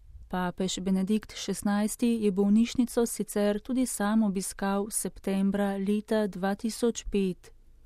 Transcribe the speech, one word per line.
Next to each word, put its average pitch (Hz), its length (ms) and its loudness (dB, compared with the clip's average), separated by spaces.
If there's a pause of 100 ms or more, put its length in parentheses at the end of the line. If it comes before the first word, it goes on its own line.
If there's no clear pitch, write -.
(280)
Papež 180 520 -2
Benedikt 190 580 0
šestnajsti 208 680 0
je 226 240 2
bolnišnico 226 720 4
sicer 208 540 0
tudi 254 260 0
sam 220 380 2
obiskal 196 680 -2
septembra 196 880 0
leta 208 500 0
dva 196 280 -2
tisoč 226 560 -2
pet. 190 420 -2 (320)